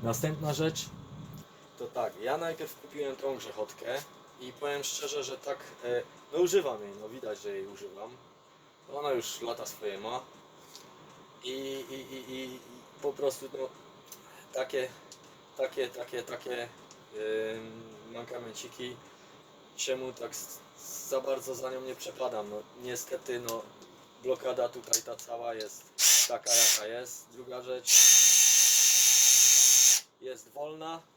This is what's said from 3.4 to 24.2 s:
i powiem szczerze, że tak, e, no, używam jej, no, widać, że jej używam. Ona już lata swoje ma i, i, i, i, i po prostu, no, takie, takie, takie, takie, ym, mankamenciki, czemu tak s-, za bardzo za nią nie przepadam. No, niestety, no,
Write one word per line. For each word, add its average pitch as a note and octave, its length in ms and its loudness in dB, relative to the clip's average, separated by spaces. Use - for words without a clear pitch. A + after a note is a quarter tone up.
i B2+ 180 -14
powiem C#3+ 240 -4
szczerze, C#3+ 400 -6
że C3 140 -10
tak, C#3 200 -8
e, A#2+ 180 -2
no, D#3 60 -2
używam D#3+ 420 2
jej, G2+ 100 -12
no, G#2+ 80 -12
widać, A#2 300 -8
że G#2 100 -8
jej G2 180 -8
używam. G2+ 420 -14
Ona C#3+ 180 -2
już A#2+ 300 -2
lata A#2 240 -6
swoje G2+ 320 -8
ma A2+ 240 -6
i, C3+ 460 -6
i, C3 40 -10
i, C3 380 -12
i, C3 240 -10
i B2 40 -16
po C#3+ 120 -2
prostu, C3+ 400 -4
no, C3+ 160 -6
takie, C3 360 -4
takie, C3 320 -2
takie, A#2+ 340 -10
takie, A#2+ 440 -8
ym, A2 680 -6
mankamenciki, A#2+ 840 -12
czemu C3 380 -4
tak A#2 180 -10
s-, - 280 -14
za C3 120 0
bardzo C3 340 -4
za C3 160 -8
nią C3 100 -8
nie C3 140 -10
przepadam. A#2 540 -6
No, G#2+ 120 -8
niestety, B2 560 -6
no, A2+ 220 -6